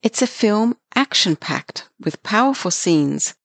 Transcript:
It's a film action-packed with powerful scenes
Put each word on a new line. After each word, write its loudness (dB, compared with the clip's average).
It's -2
a 2
film 0
action-packed -2
with -6
powerful 0
scenes 0